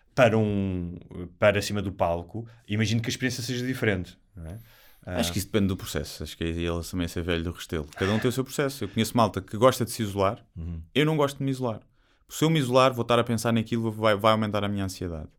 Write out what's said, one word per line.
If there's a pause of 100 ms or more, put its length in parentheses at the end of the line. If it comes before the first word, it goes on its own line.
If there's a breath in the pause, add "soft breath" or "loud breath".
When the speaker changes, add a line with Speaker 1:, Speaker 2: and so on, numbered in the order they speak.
(160 soft breath)
Speaker 1:
para
um, (400)
para
cima
do
palco, (200 loud breath)
imagino
que
a
experiência
seja
diferente, (180)
não
é? (500 soft breath)
Speaker 2:
Acho
Speaker 1:
Ah.
Speaker 2:
que
isso
depende
do
processo.
Acho
que
é
ele
também
ser
velho
do
Restelo. (100)
Cada
um
tem
o
seu
processo.
Eu
conheço
malta
que
gosta
de
se
isolar. (140)
Speaker 1:
Uhum. (140)
Speaker 2:
Eu
não
gosto
de
me
isolar. (480)
Se
eu
me
isolar,
vou
estar
a
pensar
naquilo,
vai,
vai
aumentar
a
minha
ansiedade. (120)